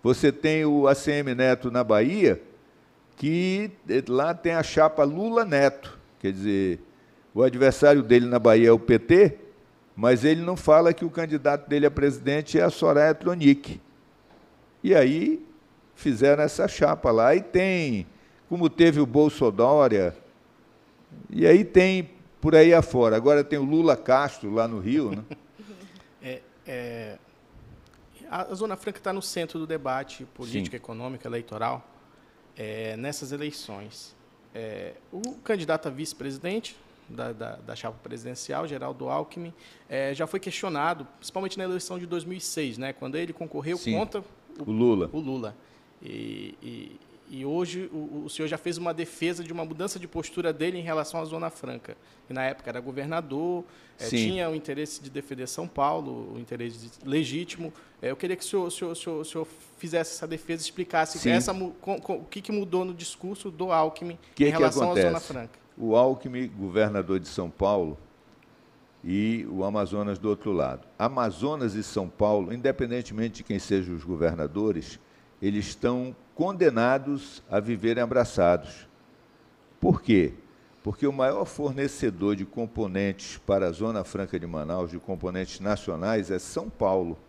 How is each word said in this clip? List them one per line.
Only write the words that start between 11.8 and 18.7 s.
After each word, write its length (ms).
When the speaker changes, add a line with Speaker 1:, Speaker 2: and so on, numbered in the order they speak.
Speaker 1:
a 40
presidente 680
é 40
a 80
Soraya 440
Tronic. 680
E 100
aí 500
fizeram 480
essa 260
chapa 420
lá. 240
E 60
tem, 680
como 200
teve 320